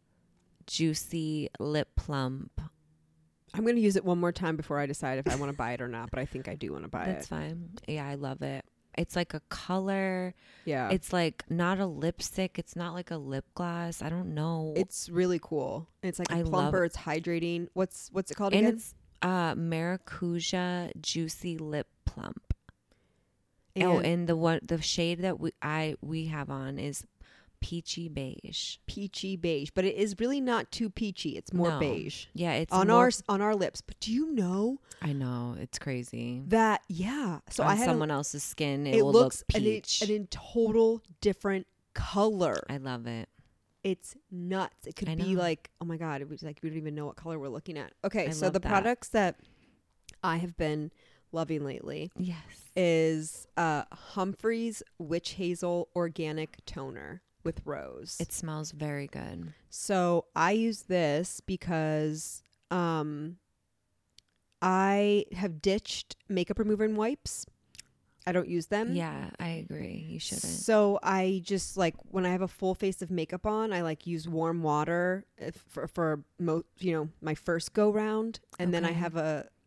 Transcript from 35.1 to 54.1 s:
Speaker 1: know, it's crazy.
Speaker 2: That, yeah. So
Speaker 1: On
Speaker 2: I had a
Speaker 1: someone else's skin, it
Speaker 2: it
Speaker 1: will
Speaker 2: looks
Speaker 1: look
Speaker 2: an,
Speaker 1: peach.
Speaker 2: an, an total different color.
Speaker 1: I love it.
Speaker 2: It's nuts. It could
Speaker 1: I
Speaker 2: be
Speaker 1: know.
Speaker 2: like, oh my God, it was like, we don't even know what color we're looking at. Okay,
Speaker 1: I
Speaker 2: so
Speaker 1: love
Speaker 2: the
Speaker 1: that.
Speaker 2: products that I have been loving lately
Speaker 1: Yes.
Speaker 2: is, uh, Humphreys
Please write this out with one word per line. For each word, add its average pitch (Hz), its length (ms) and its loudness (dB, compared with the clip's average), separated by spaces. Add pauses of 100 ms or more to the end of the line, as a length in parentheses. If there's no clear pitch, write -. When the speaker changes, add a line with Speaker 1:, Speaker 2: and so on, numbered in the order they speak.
Speaker 1:
know, 123 440 -2
it's - 220 -8
crazy. 123 680 -4
Speaker 2:
That, 220 420 4
yeah. 190 500 -2 (100)
So - 140 0
Speaker 1:
On 165 60 4
Speaker 2:
I 202 60 4
had 220 120 2
a 165 40 4
Speaker 1:
someone 156 200 2
else's 143 320 -2
skin, 143 420 -2
it 131 120 2
Speaker 2:
it 143 60 10
Speaker 1:
will 143 100 6
Speaker 2:
looks - 400 6
Speaker 1:
look - 60 2
Speaker 2:
an, - 40 4
Speaker 1:
peach. - 380 0
Speaker 2:
an, 208 120 2
an 208 160 -2
total 226 720 4 (200)
different 196 440 2 (280)
color. 190 760 2
Speaker 1:
I 139 60 -2
love 127 320 -6
it. 113 220 -6 (560)
Speaker 2:
It's - 300 -4 (140)
nuts. 180 560 -4
It - 120 -14
could 185 120 -4
Speaker 1:
I 160 60 0
Speaker 2:
be 185 180 2
Speaker 1:
know. 180 60 4
Speaker 2:
like, 170 300 0 (100)
oh 170 60 -8
my 165 120 -4
God, 160 240 -4
it 139 80 -8
was 151 140 -10
like, 151 200 -10
we 160 60 -4
don't 156 80 -6
even 151 180 -4
know 147 100 -4
what - 100 -8
color 160 240 -8
we're 139 100 -6
looking 156 280 -8
at. 107 160 -10 (100)
Okay, 196 240 0
Speaker 1:
I 160 40 0
Speaker 2:
so 160 160 0
Speaker 1:
love 175 60 2
Speaker 2:
the 190 60 2
Speaker 1:
that. - 80 -2
Speaker 2:
products 220 420 2
that 196 300 2 (840)
I 170 160 2
have 175 200 -4
been 151 340 -2 (400)
loving 156 340 -2
lately 147 520 -8
Speaker 1:
Yes. 180 200 -2 (380)
Speaker 2:
is, 160 720 4 (100)
uh, 156 340 2
Humphreys 220 920 -2 (160)